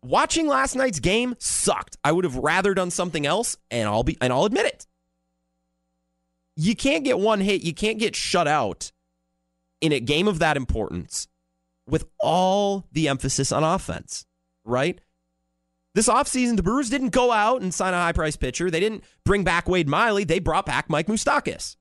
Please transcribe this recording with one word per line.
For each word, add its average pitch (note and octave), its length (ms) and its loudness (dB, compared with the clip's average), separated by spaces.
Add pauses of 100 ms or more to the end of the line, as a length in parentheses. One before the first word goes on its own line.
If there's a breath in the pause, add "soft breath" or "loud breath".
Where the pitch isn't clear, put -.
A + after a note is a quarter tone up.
"Watching D4+ 420 0
last C4+ 300 0
night's B3+ 240 0
game A#3 400 0
sucked. - 640 -4
I D3 80 4
would F3+ 120 2
have C3 120 -2
rather F3 380 2
done F#3 180 -2
something E3 340 -2
else," F#3+ 300 -2 (160)
and A2+ 160 0
I'll G#2+ 160 0
be, - 160 -2
and B2+ 120 0
I'll C#3 120 2
admit B3+ 220 0
it. - 200 -8 (1700)
You F3+ 220 0
can't D4 260 0
get B3+ 160 0
one G#3 220 2
hit. G3 220 0
You D#3+ 120 -4
can't G#3+ 240 -2
get - 160 -2
shut F3 320 0
out C3+ 460 -2 (880)
in D#3+ 100 2
a C#3+ 80 2
game D3 300 2
of F#3 100 0
that D#3 180 2
importance A2 720 -6 (600)
with D3+ 160 -2 (160)
all F#3+ 720 0
the D#3 160 0
emphasis C#3 420 -2
on D3 140 2
offense, - 640 -4 (380)
right? B2+ 360 -2 (960)
This G#3+ 120 4
offseason, B3 460 2
the F#3+ 80 2
Brewers A#3 260 0
didn't B3+ 200 -2
go B3 240 2
out A3 300 2
and F#3 120 -4
sign F#3 200 -2
a - 20 0
high-priced E3+ 420 0
pitcher. D#3+ 320 -4
They E3 100 0
didn't G#3+ 220 -2 (220 soft breath)
bring G3 180 4
back E3+ 260 0
Wade F3 200 2
Miley. G3+ 340 2
They E3 160 2
brought F3 280 0
back C#3+ 220 -2
Mike D#3 200 0
Moustakas. A3 720 -2